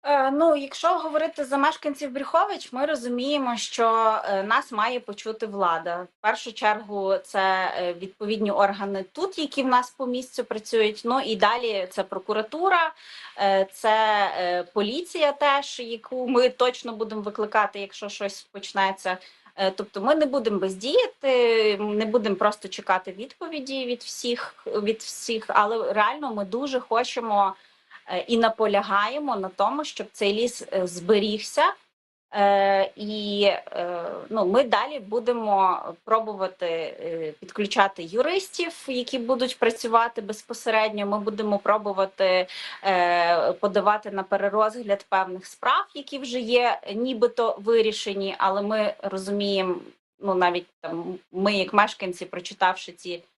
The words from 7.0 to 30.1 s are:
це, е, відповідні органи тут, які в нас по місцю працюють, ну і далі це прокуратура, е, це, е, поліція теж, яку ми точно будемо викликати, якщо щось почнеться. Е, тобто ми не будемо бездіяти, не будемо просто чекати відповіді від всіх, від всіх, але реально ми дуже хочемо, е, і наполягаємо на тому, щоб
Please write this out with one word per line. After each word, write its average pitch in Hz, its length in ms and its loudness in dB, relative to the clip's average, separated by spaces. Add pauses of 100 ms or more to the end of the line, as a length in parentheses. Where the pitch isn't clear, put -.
це, 190 540 2
е, 175 160 -2
відповідні 208 560 -4
органи 196 600 0
тут, 370 260 -4
які 285 240 -2
в 254 40 0
нас 247 240 2
по 262 160 -8
місцю 247 380 -6
працюють, 214 600 -2
ну 254 160 0
і 220 160 -2
далі 214 540 2
це 196 120 -4
прокуратура, 302 920 0 (460)
е, 196 340 4
це, 214 560 4 (100)
е, 180 240 0
поліція 285 680 -2
теж, 285 480 0
яку 240 480 -8
ми 254 200 6
точно 247 440 0
будемо 214 280 -6
викликати, 208 600 0
якщо 196 280 -10
щось 202 340 -8
почнеться. 190 760 -2 (400)
Е, 190 120 2
тобто 196 300 -8
ми 262 140 4
не 302 120 4
будемо 226 320 0
бездіяти, 226 1200 2
не 208 280 0
будемо 214 300 2
просто 208 320 0
чекати 190 440 -2
відповіді 269 720 -8
від 240 160 -4
всіх, - 520 -6 (120)
від 214 320 -2
всіх, - 500 -8
але 208 440 2
реально 240 420 0
ми 202 100 -4
дуже 247 360 -4
хочемо, 220 760 0 (540)
е, 185 100 -4
і 233 180 0
наполягаємо 220 1000 2
на 190 120 -6
тому, 247 360 0
щоб 208 280 -8